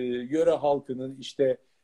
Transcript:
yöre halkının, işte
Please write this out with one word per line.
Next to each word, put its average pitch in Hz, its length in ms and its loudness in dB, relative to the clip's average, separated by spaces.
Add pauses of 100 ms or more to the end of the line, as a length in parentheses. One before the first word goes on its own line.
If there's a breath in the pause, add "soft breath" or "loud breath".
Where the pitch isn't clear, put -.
(320)
yöre 165 180 4
halkının, 135 720 -2
işte 127 360 0 (280)